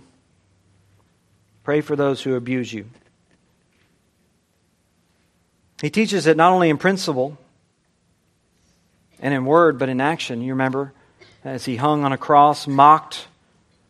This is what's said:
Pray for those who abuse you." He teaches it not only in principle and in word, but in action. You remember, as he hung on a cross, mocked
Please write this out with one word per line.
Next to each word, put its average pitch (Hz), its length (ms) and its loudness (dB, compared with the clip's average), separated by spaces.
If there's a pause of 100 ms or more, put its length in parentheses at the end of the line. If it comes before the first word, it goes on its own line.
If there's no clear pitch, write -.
(1600)
Pray 147 180 -2
for 147 160 -6
those 139 260 -2
who 131 120 -2
abuse 123 380 -6
you." 107 120 -12 (3000)
He 151 80 -4
teaches 202 360 -2
it 156 120 4
not 175 160 6
only 180 160 2
in 147 80 0
principle 156 600 -4 (1800)
and 139 140 -4
in 131 120 -2
word, 156 320 4
but 131 120 -2
in 127 120 -4
action. 139 400 -4
You 131 120 -8
remember, 131 400 -4 (500)
as 131 220 -12
he 127 100 -6
hung 147 280 0
on 139 80 -2
a 131 60 -4
cross, 147 480 2
mocked 147 600 2 (640)